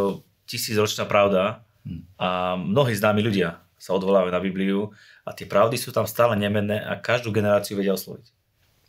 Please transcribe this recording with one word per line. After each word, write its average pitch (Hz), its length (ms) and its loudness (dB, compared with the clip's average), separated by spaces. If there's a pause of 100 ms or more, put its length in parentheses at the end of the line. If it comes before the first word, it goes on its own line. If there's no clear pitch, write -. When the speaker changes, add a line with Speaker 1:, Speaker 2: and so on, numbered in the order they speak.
(440)
Speaker 1:
tisícročná 107 640 -2
pravda. 101 560 2 (200)
Speaker 2:
Hm. 85 200 -12 (140)
Speaker 1:
A 92 120 -4 (280)
mnohí 117 360 2
známi 104 280 2
ľudia 98 420 0 (140)
sa - 180 -6
odvolávajú 95 340 2
na 90 140 0
Bibliu 98 480 -2 (320)
a - 80 -10
tie - 160 -12
pravdy 107 320 2
sú - 120 -8
tam 113 140 -2
stále 117 300 2
nemenné 101 420 0
a - 220 -6
každú 120 320 -2
generáciu 104 480 0
vedia 95 160 0
osloviť. - 320 -10 (640)